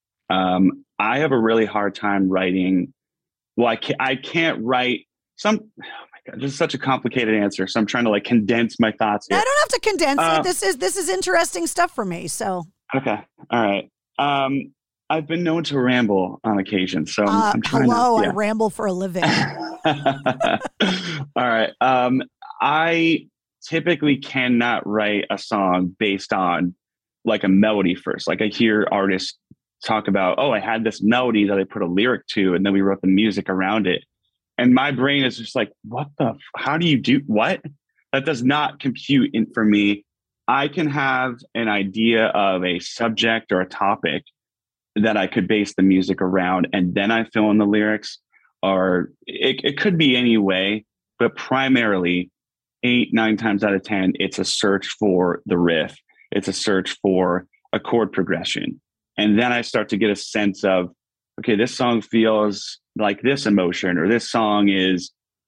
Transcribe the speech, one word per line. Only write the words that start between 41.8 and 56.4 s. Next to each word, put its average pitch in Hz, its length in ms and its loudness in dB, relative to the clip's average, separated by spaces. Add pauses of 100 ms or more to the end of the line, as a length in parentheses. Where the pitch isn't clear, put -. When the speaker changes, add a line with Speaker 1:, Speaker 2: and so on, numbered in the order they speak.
Speaker 1:
of 92 360 0
a 90 160 -2
subject 113 720 -2
or 92 100 2
a 92 60 -4
topic 98 560 -2 (720)
that 107 220 2
I 95 100 2
could 95 200 -2
base 104 280 0
the 92 80 2
music 95 380 2
around, 92 500 0
and 90 240 0
then 101 160 0
I 113 140 0
fill 107 260 0
in 104 60 4
the 104 80 4
lyrics. 107 540 -2 (420)
Or 92 480 0 (180)
it, - 380 -4
it 143 120 -4
could 185 200 0
be 139 180 4
any 120 220 2
way, 98 480 0 (340)
but 117 160 2
primarily 107 960 0 (520)
eight, 123 300 0
nine 110 220 2
times 104 300 0
out 101 80 2
of 95 100 -2
ten, 95 320 0
it's 95 240 -4
a 92 60 -4
search - 420 0 (100)
for 90 480 2
the 92 120 0
riff. 85 400 0 (340)
It's - 160 -4